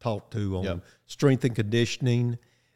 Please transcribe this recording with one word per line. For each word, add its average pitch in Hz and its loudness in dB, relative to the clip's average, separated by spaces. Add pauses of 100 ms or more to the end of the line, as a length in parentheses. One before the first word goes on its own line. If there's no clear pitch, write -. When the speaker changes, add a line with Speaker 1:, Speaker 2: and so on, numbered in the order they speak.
Speaker 1:
talked 107 -6
to 98 -2
on 92 -2
Speaker 2:
Yep. 87 -4 (260)
Speaker 1:
strength 139 2
and 117 -2
conditioning. 120 0 (400)